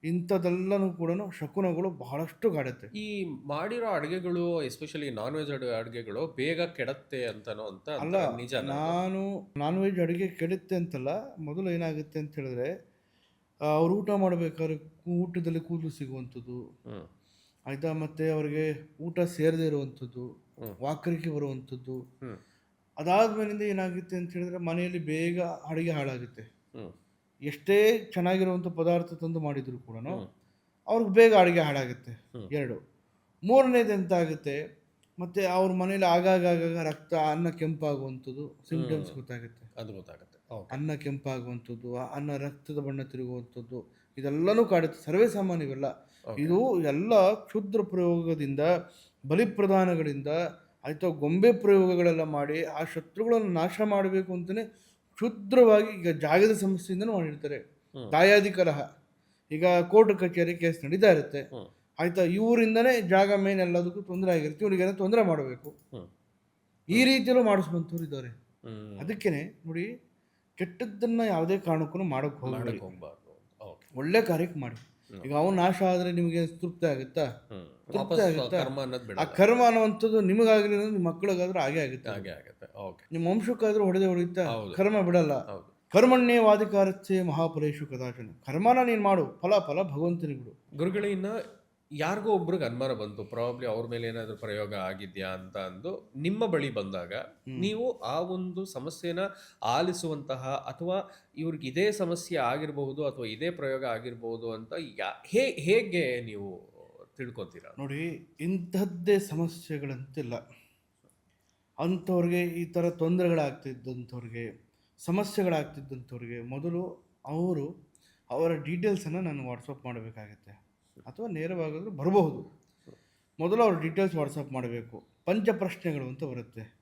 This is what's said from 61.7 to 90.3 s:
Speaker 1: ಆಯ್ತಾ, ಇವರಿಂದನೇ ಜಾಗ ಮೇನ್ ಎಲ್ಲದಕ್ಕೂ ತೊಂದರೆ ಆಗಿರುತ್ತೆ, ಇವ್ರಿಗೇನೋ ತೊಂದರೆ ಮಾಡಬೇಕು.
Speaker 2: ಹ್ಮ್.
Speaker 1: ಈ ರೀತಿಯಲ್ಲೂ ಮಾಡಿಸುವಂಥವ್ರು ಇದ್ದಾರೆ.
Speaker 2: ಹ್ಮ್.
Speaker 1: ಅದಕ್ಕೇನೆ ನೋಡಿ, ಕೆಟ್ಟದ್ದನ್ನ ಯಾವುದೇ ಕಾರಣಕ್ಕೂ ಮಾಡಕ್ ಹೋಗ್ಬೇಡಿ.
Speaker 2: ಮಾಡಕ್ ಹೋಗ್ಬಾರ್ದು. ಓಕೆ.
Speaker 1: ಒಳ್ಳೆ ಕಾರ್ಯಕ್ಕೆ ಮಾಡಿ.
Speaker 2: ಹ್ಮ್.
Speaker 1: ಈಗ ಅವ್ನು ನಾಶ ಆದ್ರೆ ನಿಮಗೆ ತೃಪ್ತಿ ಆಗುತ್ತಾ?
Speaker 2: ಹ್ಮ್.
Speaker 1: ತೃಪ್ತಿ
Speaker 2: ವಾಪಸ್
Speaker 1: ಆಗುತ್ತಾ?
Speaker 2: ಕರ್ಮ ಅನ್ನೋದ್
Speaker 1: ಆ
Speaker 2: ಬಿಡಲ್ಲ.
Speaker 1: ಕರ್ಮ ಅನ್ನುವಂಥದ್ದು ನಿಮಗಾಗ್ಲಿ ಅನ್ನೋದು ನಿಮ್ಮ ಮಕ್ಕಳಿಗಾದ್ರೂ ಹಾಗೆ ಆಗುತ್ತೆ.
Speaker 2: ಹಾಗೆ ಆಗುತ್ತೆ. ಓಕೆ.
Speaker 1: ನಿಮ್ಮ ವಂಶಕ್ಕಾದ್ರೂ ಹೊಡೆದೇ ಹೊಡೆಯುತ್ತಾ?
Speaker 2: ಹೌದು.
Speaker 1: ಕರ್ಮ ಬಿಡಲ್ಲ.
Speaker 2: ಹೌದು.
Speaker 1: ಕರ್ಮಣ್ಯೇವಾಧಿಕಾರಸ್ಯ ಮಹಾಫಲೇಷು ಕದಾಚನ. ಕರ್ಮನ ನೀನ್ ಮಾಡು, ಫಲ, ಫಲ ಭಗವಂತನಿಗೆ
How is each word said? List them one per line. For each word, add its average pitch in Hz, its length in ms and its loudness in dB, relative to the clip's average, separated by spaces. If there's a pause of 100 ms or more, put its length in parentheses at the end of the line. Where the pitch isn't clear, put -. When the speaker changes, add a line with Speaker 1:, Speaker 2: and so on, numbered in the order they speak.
Speaker 1:
ಆಯ್ತಾ, 175 240 2
ಇವರಿಂದನೇ 226 800 4
ಜಾಗ 196 320 6
ಮೇನ್ 196 280 2
ಎಲ್ಲದಕ್ಕೂ 175 420 0
ತೊಂದರೆ 185 300 0
ಆಗಿರುತ್ತೆ, 156 320 0
ಇವ್ರಿಗೇನೋ 190 280 2
ತೊಂದರೆ 202 300 4
ಮಾಡಬೇಕು. 147 480 0
Speaker 2:
ಹ್ಮ್. 95 380 -18 (800)
Speaker 1:
ಈ 226 160 6
ರೀತಿಯಲ್ಲೂ 254 380 4
ಮಾಡಿಸುವಂಥವ್ರು 170 600 0
ಇದ್ದಾರೆ. 139 240 -8
Speaker 2:
ಹ್ಮ್. 107 720 -16
Speaker 1:
ಅದಕ್ಕೇನೆ 175 640 -4
ನೋಡಿ, 180 440 -10 (460)
ಕೆಟ್ಟದ್ದನ್ನ 220 720 -2
ಯಾವುದೇ 175 300 2
ಕಾರಣಕ್ಕೂ 160 400 -2
ಮಾಡಕ್ 143 400 -2
ಹೋಗ್ಬೇಡಿ. 127 260 -6
Speaker 2:
ಮಾಡಕ್ 110 160 -6
ಹೋಗ್ಬಾರ್ದು. 87 840 -18
ಓಕೆ. 98 340 -18
Speaker 1:
ಒಳ್ಳೆ 175 240 4
ಕಾರ್ಯಕ್ಕೆ 170 380 -2
ಮಾಡಿ. 120 140 -8 (400)
Speaker 2:
ಹ್ಮ್. 92 100 -14
Speaker 1:
ಈಗ 139 100 -6
ಅವ್ನು 180 280 2
ನಾಶ 185 200 2
ಆದ್ರೆ 180 300 2
ನಿಮಗೆ 170 340 0
ತೃಪ್ತಿ 170 400 -4
ಆಗುತ್ತಾ? 135 380 -2
Speaker 2:
ಹ್ಮ್. 107 420 -10
Speaker 1:
ತೃಪ್ತಿ - 320 -8
Speaker 2:
ವಾಪಸ್ 196 220 0
Speaker 1:
ಆಗುತ್ತಾ? 156 440 2
Speaker 2:
ಕರ್ಮ 135 160 -6
ಅನ್ನೋದ್ 127 220 -6
Speaker 1:
ಆ 120 40 -16
Speaker 2:
ಬಿಡಲ್ಲ. 127 280 -4
Speaker 1:
ಕರ್ಮ 240 320 8
ಅನ್ನುವಂಥದ್ದು 220 540 4
ನಿಮಗಾಗ್ಲಿ 208 520 6
ಅನ್ನೋದು 208 180 0
ನಿಮ್ಮ 185 180 2
ಮಕ್ಕಳಿಗಾದ್ರೂ 180 520 0
ಹಾಗೆ 147 200 0
ಆಗುತ್ತೆ. 127 300 -6
Speaker 2:
ಹಾಗೆ 101 200 -8
ಆಗುತ್ತೆ. - 480 -18
ಓಕೆ. 95 340 -14
Speaker 1:
ನಿಮ್ಮ 165 160 -2
ವಂಶಕ್ಕಾದ್ರೂ 214 560 2
ಹೊಡೆದೇ 190 220 4
ಹೊಡೆಯುತ್ತಾ? 175 380 0
Speaker 2:
ಹೌದು. 110 300 -4
Speaker 1:
ಕರ್ಮ 202 260 2
ಬಿಡಲ್ಲ. 160 500 2
Speaker 2:
ಹೌದು. - 420 -16
Speaker 1:
ಕರ್ಮಣ್ಯೇವಾಧಿಕಾರಸ್ಯ 208 1300 6
ಮಹಾಫಲೇಷು 151 640 -2
ಕದಾಚನ. 123 440 -10 (160)
ಕರ್ಮನ 208 400 4
ನೀನ್ 226 160 2
ಮಾಡು, 190 400 2
ಫಲ, 202 160 4
ಫಲ 180 240 -2
ಭಗವಂತನಿಗೆ 160 580 -2